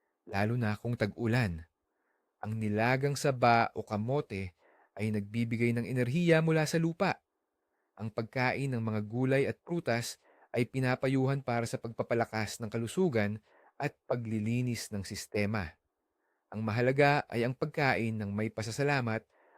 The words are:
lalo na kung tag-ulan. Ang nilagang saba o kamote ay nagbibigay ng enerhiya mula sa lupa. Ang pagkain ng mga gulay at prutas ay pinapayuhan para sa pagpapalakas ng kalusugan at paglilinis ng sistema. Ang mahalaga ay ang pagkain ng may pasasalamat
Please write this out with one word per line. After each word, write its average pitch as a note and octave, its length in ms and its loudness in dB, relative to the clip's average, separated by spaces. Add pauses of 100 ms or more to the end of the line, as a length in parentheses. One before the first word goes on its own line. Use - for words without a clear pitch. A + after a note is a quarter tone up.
(260)
lalo G#2 320 2
na G#2+ 240 0
kung A#2+ 160 -2
tag-ulan. G#2+ 720 0 (720)
Ang G#2+ 160 -6
nilagang A#2+ 560 2
saba B2 640 4
o A2 80 -6
kamote G#2+ 640 -4 (480)
ay G#2+ 160 -2
nagbibigay A#2 640 0
ng A#2+ 80 -2
enerhiya C#3+ 560 4
mula D#3+ 240 2
sa E3 160 0
lupa. E3 400 0 (800)
Ang A2 80 -6
pagkain B2+ 640 -2
ng A2+ 80 -2
mga A2 240 -2
gulay C3 400 2
at A2 160 -4
prutas A#2+ 560 -4 (320)
ay A#2+ 160 0
pinapayuhan C3 800 0
para A#2 240 -2
sa - 80 -6
pagpapalakas A#2 800 -2
ng A2 160 -8
kalusugan A2+ 640 0 (460)
at C#3+ 100 -4 (120)
paglilinis A#2 880 -2
ng G2+ 100 -6
sistema. G2+ 680 -4 (800)
Ang G#2+ 80 -6
mahalaga C3 680 2
ay A#2 140 -2
ang B2+ 140 -2
pagkain B2 560 0
ng G#2+ 160 -4
may G#2+ 240 -2
pasasalamat A#2 720 -2 (320)